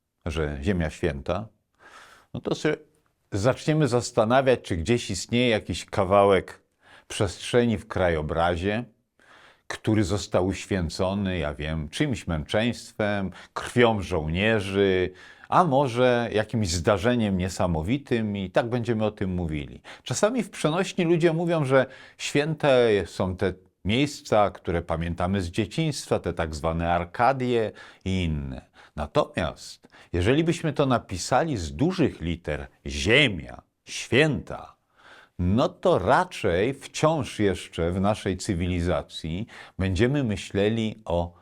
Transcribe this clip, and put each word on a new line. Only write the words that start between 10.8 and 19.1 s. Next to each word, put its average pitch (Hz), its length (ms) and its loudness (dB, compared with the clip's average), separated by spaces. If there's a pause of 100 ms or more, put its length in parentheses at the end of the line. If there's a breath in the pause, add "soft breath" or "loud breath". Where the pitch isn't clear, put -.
ja 73 160 -4
wiem, 76 360 -6
czymś 143 380 -4
męczeństwem, 101 1040 -2 (220 loud breath)
krwią 113 480 2
żołnierzy, 92 1120 2 (380 loud breath)
a 160 140 4
może 127 680 2
jakimś 107 360 0
zdarzeniem 101 680 2
niesamowitym 101 1000 -2
i 95 120 -4
tak 123 200 0
będziemy 113 360 -2
o 104 60 0